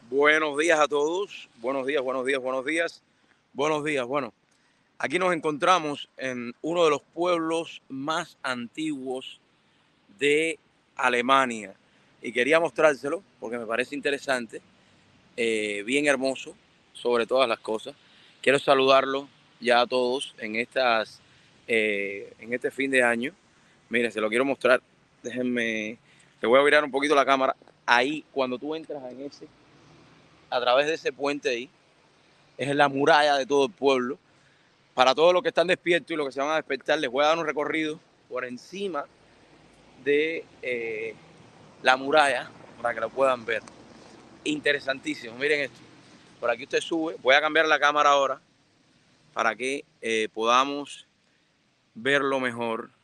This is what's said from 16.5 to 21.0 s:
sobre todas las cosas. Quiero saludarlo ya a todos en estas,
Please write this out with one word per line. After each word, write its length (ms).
sobre 320
todas 240
las 120
cosas. 340
Quiero 160
saludarlo 680
ya 200
a 60
todos 520
en 180
estas, 640